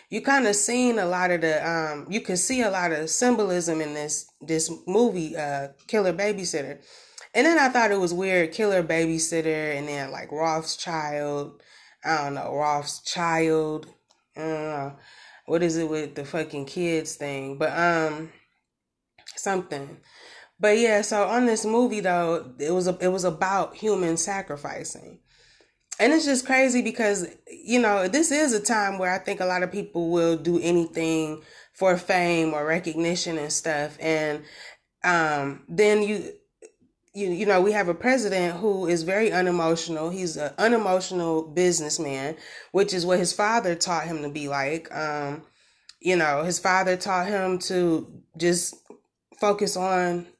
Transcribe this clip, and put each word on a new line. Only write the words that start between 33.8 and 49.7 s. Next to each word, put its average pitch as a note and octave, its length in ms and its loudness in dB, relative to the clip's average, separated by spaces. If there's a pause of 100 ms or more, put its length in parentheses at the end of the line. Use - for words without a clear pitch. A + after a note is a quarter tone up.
And, D#3 420 -2 (640)
um, D3+ 640 0
then G#3 340 4
you, G3+ 300 -4 (800)
you, G3 180 -4
you F3+ 160 -2
know, F#3+ 140 6
we G3+ 120 4
have G3+ 160 0
a F3 60 0
president G3 640 0
who F#3+ 280 0
is E3+ 160 2
very G3 300 2
unemotional. E3 800 0
He's F3+ 260 -6
an D3 220 -6
unemotional F#3 840 2
businessman, D#3 960 -2 (340)
which G3 240 2
is F3 100 -2
what F3+ 140 4
his F3 140 0
father G#3 420 2
taught E3+ 320 -2
him E3 160 -6
to D3 60 -4
be D3 180 -6
like. C#3+ 480 -4
Um, D3+ 480 -6 (580)
you F3+ 160 2
know, D3+ 280 2
his F3 160 -4
father F#3 360 2
taught F#3 300 -2
him F#3+ 340 -2
to F3 640 -2 (140)
just F3 400 0 (640)
focus G3+ 360 0